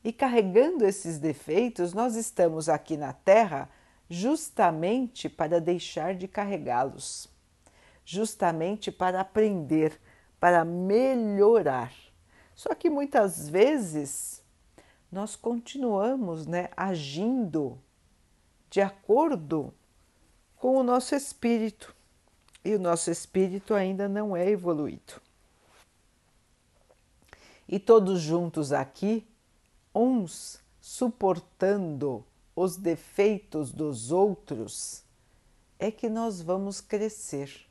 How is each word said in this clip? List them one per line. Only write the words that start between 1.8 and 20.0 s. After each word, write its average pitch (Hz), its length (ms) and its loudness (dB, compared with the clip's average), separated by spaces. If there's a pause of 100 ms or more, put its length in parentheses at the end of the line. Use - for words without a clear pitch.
nós 226 240 -2
estamos 165 520 0
aqui 156 280 -2
na 139 160 -8
Terra 190 560 4 (400)
justamente 202 1200 -2
para 165 320 0
deixar 170 540 -4
de 185 120 -10
carregá-los, 143 1000 -4 (760)
justamente 185 880 -2
para 185 300 -2
aprender, 156 800 0 (380)
para 170 260 6
melhorar. 202 1300 2 (600)
Só - 200 -6
que 339 160 0
muitas 214 580 0
vezes 180 920 0 (680)
nós 196 260 -8
continuamos, 233 1120 -2
né, 175 300 -4
agindo 165 1000 -4 (920)
de 202 100 0
acordo 196 920 0 (840)